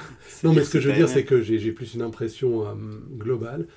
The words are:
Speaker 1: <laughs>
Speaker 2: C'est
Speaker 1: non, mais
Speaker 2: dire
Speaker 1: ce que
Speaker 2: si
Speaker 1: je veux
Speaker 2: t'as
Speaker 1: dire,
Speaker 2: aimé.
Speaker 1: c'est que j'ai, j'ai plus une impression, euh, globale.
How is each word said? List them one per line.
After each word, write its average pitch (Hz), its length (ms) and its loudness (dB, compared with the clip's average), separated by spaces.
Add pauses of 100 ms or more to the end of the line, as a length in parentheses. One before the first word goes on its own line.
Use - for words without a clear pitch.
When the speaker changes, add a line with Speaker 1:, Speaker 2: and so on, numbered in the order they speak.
Speaker 1:
<laughs> - 240 -20
Speaker 2:
C'est - 180 -4
Speaker 1:
non, 165 60 6
mais 156 80 6
Speaker 2:
dire - 60 0
Speaker 1:
ce - 60 -10
que 160 60 2
Speaker 2:
si 131 60 2
Speaker 1:
je 139 40 4
veux 143 40 2
Speaker 2:
t'as 156 60 2
Speaker 1:
dire, 165 80 6
Speaker 2:
aimé. 127 80 0
Speaker 1:
c'est 131 100 4
que 127 160 6
j'ai, 110 180 0
j'ai 110 140 -2
plus 113 220 -12
une 117 80 -6
impression, 113 640 -4
euh, 104 80 -8 (420)
globale. 117 500 -6 (100)